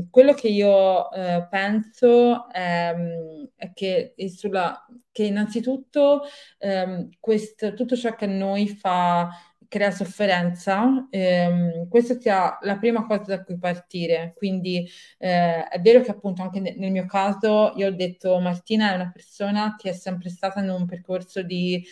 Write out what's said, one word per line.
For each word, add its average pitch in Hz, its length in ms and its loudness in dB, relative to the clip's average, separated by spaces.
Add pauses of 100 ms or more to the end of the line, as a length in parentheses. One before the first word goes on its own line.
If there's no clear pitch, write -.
(100)
quello 269 240 8
che 254 140 -2
io, 196 640 4
eh, 175 400 -2
penso, 233 1000 4
ehm, 170 1080 -4
è 180 180 -14
che, 185 420 -4
è 196 120 -8
sulla, 185 580 -6 (240)
che 214 140 -4
innanzitutto, 254 1000 0 (360)
ehm, 185 520 -4 (100)
quest-, 214 540 -2
tutto 247 220 -2
ciò 240 180 -4
che 208 120 -6
a - 20 -2
noi 196 400 -2
fa, 180 600 0 (400)
crea 202 220 0
sofferenza, 190 1200 0
ehm, 175 800 0
questa 240 320 2
sia 190 420 0
la 196 160 -4
prima 226 280 0
cosa 202 180 -2
da 190 180 -6
cui 175 160 -10
partire. 170 800 -4
Quindi, 180 520 -4 (300)
eh, 175 500 0
è 180 120 -6
vero 226 220 8
che 233 80 -4
appunto 185 320 -6
anche 185 180 -6
ne-, 180 160 -6
nel 190 160 -4
mio 185 140 -2
caso 208 720 2
io 196 120 0
ho - 40 -2
detto: 180 460 -2
"Martina 190 540 0
è - 20 -2
una 180 180 -6
persona 208 640 -6
che 190 140 -8
è - 20 -4
sempre 180 380 -10
stata 190 300 -6
in 190 100 -2
un 180 160 -4
percorso 180 560 -8
di, 180 500 -4